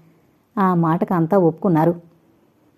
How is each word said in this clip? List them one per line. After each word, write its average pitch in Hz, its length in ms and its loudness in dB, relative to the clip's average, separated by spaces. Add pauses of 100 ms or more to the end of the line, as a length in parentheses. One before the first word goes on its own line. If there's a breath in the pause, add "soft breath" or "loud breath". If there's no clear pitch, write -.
(580 soft breath)
ఆ 190 160 0
మాటకు 170 400 0
అంతా 170 240 0
ఒప్పుకున్నారు. 170 580 0 (840)